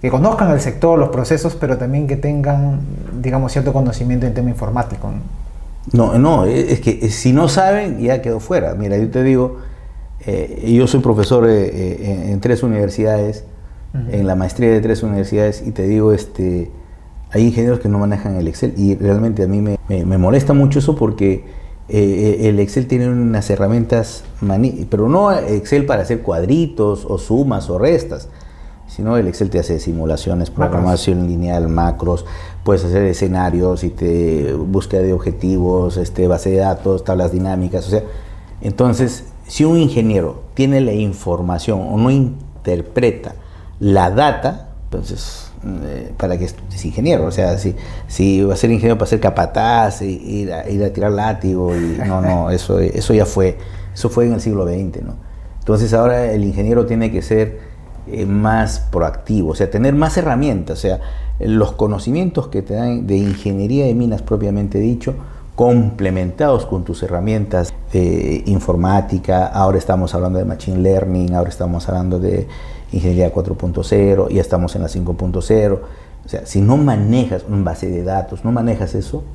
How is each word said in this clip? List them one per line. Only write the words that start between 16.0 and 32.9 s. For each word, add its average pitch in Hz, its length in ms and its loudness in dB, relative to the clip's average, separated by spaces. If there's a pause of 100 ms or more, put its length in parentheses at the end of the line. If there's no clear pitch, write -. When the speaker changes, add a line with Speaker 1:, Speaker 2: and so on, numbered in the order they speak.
Speaker 2:
este, 90 580 -2 (600)
hay 113 160 4
ingenieros 117 320 2
que 104 100 -2
no 104 100 2
manejan 101 360 0
el 87 120 0
Excel, - 300 -4
y 98 180 4
realmente 101 480 2
a 90 40 2
mí 101 140 2
me, 104 160 0 (120)
me, 90 160 0
me 95 120 2
molesta 135 360 4
mucho 139 260 4
eso 147 160 2
porque, 104 480 0 (460)
eh, 104 520 2
eh, 110 80 4
el 101 100 4
Excel 104 260 0
tiene 123 220 2
unas 120 420 0
herramientas 110 760 0 (160)
mani-, 101 500 0
pero 107 160 2
no 196 240 4
Excel 139 540 0
para 123 160 0
hacer 113 200 -2
cuadritos 104 880 0
o 98 80 0
sumas 120 520 0
o 90 100 0
restas, 135 480 0 (600)
sino 110 280 -2
el 107 120 2
Excel 92 220 -2
te 92 100 0
hace 82 200 -2
simulaciones, 85 680 -2
Speaker 1:
Macros. - 180 -2
Speaker 2:
programación 90 600 0
lineal, 87 420 0
macros, 85 560 0 (380)
puedes 95 200 2
hacer 92 200 2